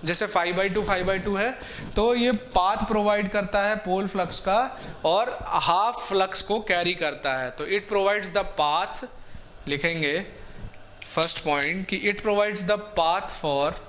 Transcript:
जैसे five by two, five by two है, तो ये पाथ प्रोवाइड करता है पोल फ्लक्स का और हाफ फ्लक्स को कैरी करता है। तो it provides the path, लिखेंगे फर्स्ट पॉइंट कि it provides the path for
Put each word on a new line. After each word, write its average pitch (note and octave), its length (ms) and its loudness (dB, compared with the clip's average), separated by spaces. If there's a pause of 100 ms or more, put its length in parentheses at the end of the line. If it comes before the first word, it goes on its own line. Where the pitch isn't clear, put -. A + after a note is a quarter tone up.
जैसे F3 220 0
five F3 260 2
by F#3+ 160 2
two, G3+ 200 0
five F#3 200 2
by F#3+ 180 0
two G3+ 120 0
है, B3 200 0 (360)
तो A3+ 200 4
ये A#3+ 160 4
पाथ G3+ 460 2
प्रोवाइड G#3 540 2
करता G3+ 300 0
है G#3 140 2
पोल F#3+ 320 -2
फ्लक्स F#3 320 -2
का G#3 400 2 (260)
और G3 360 2
हाफ G#3 680 2
फ्लक्स F#3+ 320 2
को G#3+ 180 0
कैरी F3 340 2
करता D3 440 -2
है। B2+ 140 -4
तो D3+ 160 -8
it G3+ 140 0 (120)
provides G3 440 2
the G3 80 0 (140)
path, D#3 460 0 (600)
लिखेंगे D#3 580 -2 (920)
फर्स्ट E3 240 0
पॉइंट D3+ 540 0
कि G3 200 0
it G3+ 80 -6
provides G#3 380 2
the G3+ 200 0 (200)
path E3+ 300 2 (160)
for C#3+ 280 2 (160)